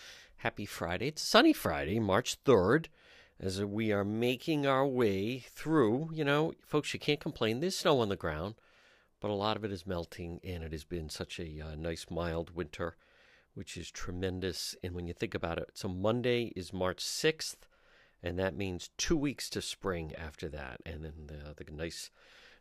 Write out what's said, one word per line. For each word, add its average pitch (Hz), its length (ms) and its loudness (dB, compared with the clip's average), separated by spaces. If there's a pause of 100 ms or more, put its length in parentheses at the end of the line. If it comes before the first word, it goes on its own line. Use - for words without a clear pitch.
(360)
Happy 113 300 -4
Friday. 92 420 -4
It's 156 160 -6
a - 20 -4
sunny 285 280 8
Friday, 147 440 0
March 104 460 4
third, 120 460 6 (500)
as 92 240 -4
we 104 300 0
are 101 100 2
making 123 640 0
our 135 180 6
way 120 540 2
through. 151 720 4
You 156 140 0
know, 147 260 4 (160)
folks, - 260 0
you 104 60 -6
can't 147 220 2
complain. 117 400 0
There's 185 160 0
snow 143 240 6
on 104 80 4
the 98 80 2
ground, 85 380 -2 (680)
but 104 100 -2
a - 20 0
lot 104 220 2
of 101 80 -6
it 101 80 -2
is 95 160 -8
melting, 85 560 -6
and 85 220 -6
it 78 80 -8
has 76 100 -8
been 82 240 -6
such - 320 -10
a, 78 220 -8
uh, 78 160 -8
nice, 82 320 -6
mild 85 440 -2
winter, 82 440 -6 (560)
which - 240 -12
is 82 120 -10
tremendous. 92 960 -4
And 87 100 -4
when 87 140 -6
you 85 60 -6
think 110 200 -4
about 82 240 -2
it, 80 180 -6
so - 120 -6
Monday 117 680 2
is - 160 -8
March 92 260 0
sixth, - 680 -2 (540)
and 87 160 -4
that 95 160 2
means 92 440 -6
two - 180 2
weeks 139 340 -2
to 101 120 -6
spring 85 560 -4
after 80 320 -8
that. 69 360 -10
And 78 200 -10
then 76 80 -10 (140)
the, 73 280 -12
the - 160 -14
nice, 80 400 -8 (500)